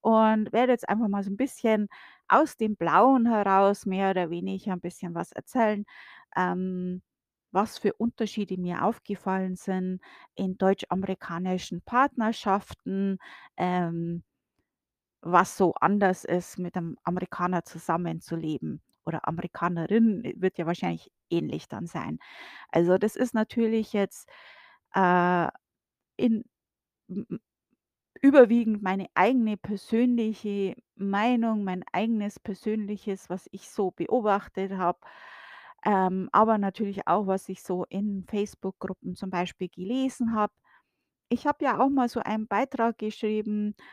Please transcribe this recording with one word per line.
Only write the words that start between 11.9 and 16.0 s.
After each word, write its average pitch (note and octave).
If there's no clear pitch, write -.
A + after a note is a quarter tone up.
ähm, E3+
was F3
so F#3
anders F#3+